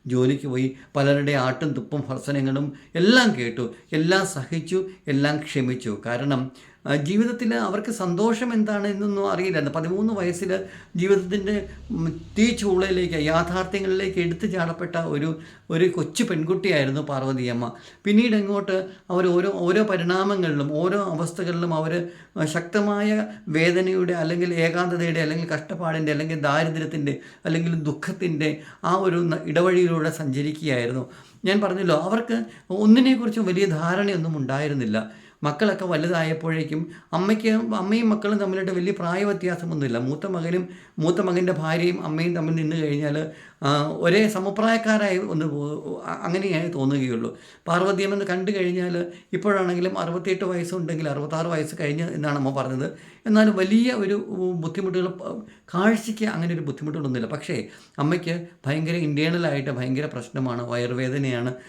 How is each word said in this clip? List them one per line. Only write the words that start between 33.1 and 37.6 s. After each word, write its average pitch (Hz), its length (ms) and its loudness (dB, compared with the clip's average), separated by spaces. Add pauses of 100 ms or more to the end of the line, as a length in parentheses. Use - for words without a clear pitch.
വലിയ 190 160 4 (120)
ധാരണയൊന്നും 170 580 0
ഉണ്ടായിരുന്നില്ല. 135 600 0 (480)
മക്കളൊക്കെ 190 400 0
വലുതായപ്പോഴേക്കും 160 920 0 (320)
അമ്മയ്ക്ക്, 214 380 2 (300)